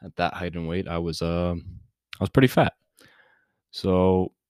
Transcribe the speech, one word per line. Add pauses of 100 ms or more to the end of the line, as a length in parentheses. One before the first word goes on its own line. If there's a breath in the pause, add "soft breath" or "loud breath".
at
that
height
and
weight,
I
was,
uh,
I
was
pretty
fat. (1000 soft breath)
So, (180)